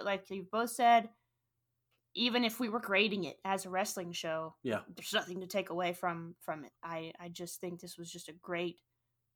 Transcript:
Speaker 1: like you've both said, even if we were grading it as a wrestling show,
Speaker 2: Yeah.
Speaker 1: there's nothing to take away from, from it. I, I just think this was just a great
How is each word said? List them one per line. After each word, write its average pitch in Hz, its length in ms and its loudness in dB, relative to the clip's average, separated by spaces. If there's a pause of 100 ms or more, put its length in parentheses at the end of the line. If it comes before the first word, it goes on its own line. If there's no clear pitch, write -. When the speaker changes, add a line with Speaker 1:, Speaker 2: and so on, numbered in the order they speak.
Speaker 1:
like 196 260 -2
you've 190 220 -6
both 233 200 0
said, 233 380 8 (1040)
even 240 300 4
if 226 160 0
we 247 80 2
were 226 140 0
grading 196 420 4
it 139 220 -6
as 190 200 0
a 185 40 -8
wrestling 185 420 -2
show, 160 520 -4
Speaker 2:
Yeah. 110 180 0 (120)
Speaker 1:
there's - 200 -8
nothing 185 280 -2
to 185 60 -10
take 190 220 -2
away 175 240 0
from, 170 480 -4
from 156 240 -6
it. - 60 -20 (120)
I, 165 360 -6
I 175 100 -10
just 170 320 -10
think 175 180 -6
this 175 180 -14
was 170 140 -10
just 170 160 -12
a 156 60 -14
great 175 460 -4 (560)